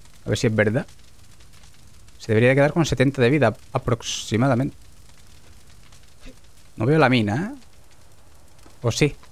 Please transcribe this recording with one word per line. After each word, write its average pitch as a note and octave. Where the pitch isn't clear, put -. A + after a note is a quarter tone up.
A -
ver A2
si -
es A2
verdad. G#2+
Se -
debería A#2
de C3+
quedar C#3+
con E3
setenta C#3
de A#2+
vida, C3
aproximadamente. B2
No A2+
veo D#3
la C#3
mina, B2
¿eh? C#4
O A#2
sí, -